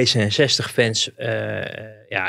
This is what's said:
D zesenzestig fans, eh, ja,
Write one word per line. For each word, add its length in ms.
D 60
zesenzestig 640
fans, 440
eh, 120
ja, 200